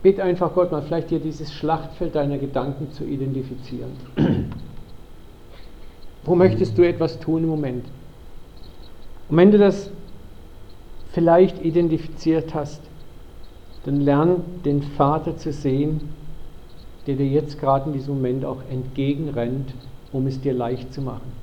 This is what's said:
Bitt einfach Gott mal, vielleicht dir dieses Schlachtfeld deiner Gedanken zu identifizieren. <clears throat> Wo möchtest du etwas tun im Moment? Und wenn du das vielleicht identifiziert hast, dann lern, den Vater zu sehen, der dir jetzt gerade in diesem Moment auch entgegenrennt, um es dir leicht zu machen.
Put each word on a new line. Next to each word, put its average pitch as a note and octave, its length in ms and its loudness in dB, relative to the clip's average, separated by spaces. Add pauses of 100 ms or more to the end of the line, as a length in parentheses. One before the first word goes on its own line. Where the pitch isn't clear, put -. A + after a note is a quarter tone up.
Bitt G3 180 6
einfach F3+ 340 2
Gott F3+ 180 4
mal, D#3 100 -2
vielleicht E3 300 -2
dir E3 80 0
dieses D#3 340 -6
Schlachtfeld D3+ 600 -4
deiner C#3+ 220 0
Gedanken C#3 540 -4
zu - 120 -10
identifizieren. C3 880 -6 (240)
<clears throat> - 360 2 (1700)
Wo E3+ 120 4
möchtest F#3 420 6
du F3 100 8
etwas E3 320 0
tun D#3+ 240 0
im E3 60 2
Moment? C3+ 360 -2 (1400)
Und D3+ 80 4
wenn F#3 140 12
du G#3 60 10
das G3 340 6 (1200)
vielleicht E3+ 520 6
identifiziert D#3+ 880 2
hast, D3 280 -6 (1040)
dann C#3+ 160 2
lern, D#3 420 4 (200)
den C#3+ 180 2
Vater D#3 560 0
zu - 140 -6
sehen, D3 580 0 (1000)
der C#3 80 0
dir C3+ 120 0
jetzt D3 320 0
gerade C3+ 280 2
in D3+ 60 -2
diesem C#3 220 -4
Moment C3 300 0
auch C3 240 -6
entgegenrennt, C3+ 1040 -2 (380)
um C3+ 160 0
es C3 140 -2
dir C3+ 120 0
leicht B2 400 -2
zu C#3+ 80 -8
machen. - 300 -6 (120)